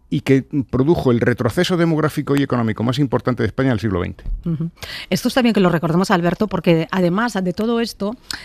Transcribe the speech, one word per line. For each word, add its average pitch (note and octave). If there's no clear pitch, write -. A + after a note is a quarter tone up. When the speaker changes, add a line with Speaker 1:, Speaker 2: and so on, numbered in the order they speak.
Speaker 1:
y D3+
que C3+
produjo C3+
el A#2
retroceso A#2+
demográfico D#3
y C#3
económico A#2
más A#2+
importante B2+
de -
España C3
en B2+
el G#2+
siglo F#2+
veinte. F2+
Speaker 2:
Ujú. E3
Esto -
está B3+
bien A#3
que G#3+
lo F#3
recordemos, E3
Alberto, F3
porque E3
además F#3+
de F#3
todo A#3
esto, G#3+